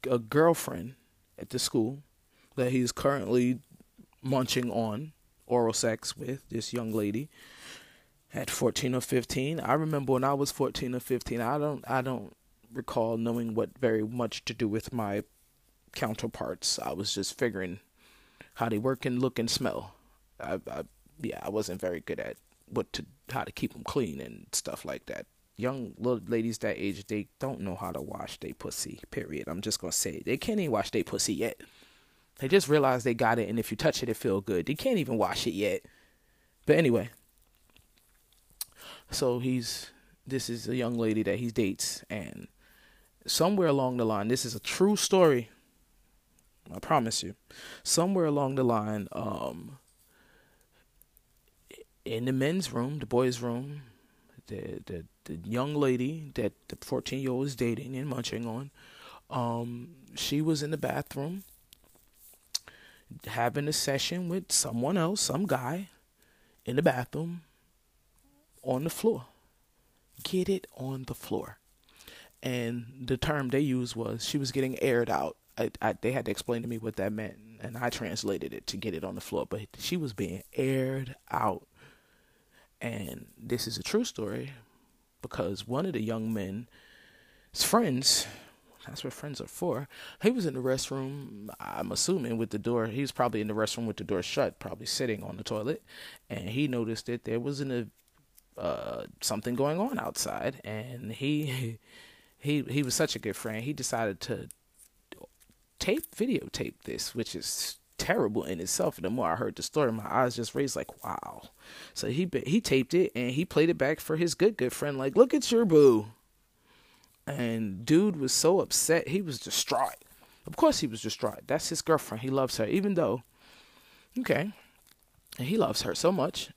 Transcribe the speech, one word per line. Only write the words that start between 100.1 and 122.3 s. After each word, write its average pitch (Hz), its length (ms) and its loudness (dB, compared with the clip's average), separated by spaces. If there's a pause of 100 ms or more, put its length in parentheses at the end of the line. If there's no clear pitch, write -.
and 110 480 -8
he, 131 680 -2 (300)
<laughs> - 280 -20
he, 147 260 0
he 143 200 0
was 127 120 0
such 156 200 2
a 117 40 -6
good 104 180 -4
friend, 110 260 -6
he 143 80 -4
decided 117 480 -2
to - 300 -6 (1300)
tape, 269 340 0
videotape - 720 -2
this, - 320 -6
which 117 180 -4
is - 460 -6 (200)
terrible 113 440 2
in 82 160 -4
itself. 147 380 0
And 85 80 -6
the 92 40 0
more 107 220 0
I 85 40 2
heard 107 200 -2
the - 80 -8
story, 143 280 2
my 110 140 -4
eyes 123 300 2
just 117 200 -6
raised 139 200 0
like, - 300 -8
"Wow." - 380 -8 (500)
So - 160 -4
he, 170 200 0 (160)
he 196 140 4
taped 135 340 2
it 175 220 4
and 123 160 0
he 151 140 0
played 160 240 4
it 170 80 2
back 143 240 2
for 156 160 -2
his 170 160 2
good, 208 240 4
good 127 160 0
friend. 143 240 -2
Like, 135 180 0
"Look 254 180 10
at 285 180 2
your 233 120 8
boo." 139 440 10 (1200)
And 113 600 -2
dude 175 340 6
was 127 140 0
so 175 260 6
upset. - 480 4
He 190 140 2
was 147 180 -4
distraught. - 640 0 (420)
Of - 120 -10
course 311 220 6
he 156 80 0
was 113 140 -6
distraught. - 460 -4
That's 143 220 0
his 160 120 -4
girlfriend. 139 420 2
He 131 60 -2
loves 135 280 2